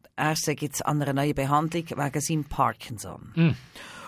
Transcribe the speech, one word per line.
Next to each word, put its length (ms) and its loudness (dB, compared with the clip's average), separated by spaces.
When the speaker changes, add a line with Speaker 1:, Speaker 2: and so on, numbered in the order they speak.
Speaker 1:
er 200 2
sei 220 0
jetzt 280 -4
an 160 2
einer 100 0
neuen 220 2
Behandlung 520 2
wegen 340 -2
seinem 240 0
Parkinson. 920 -4
Speaker 2:
Hm. 200 6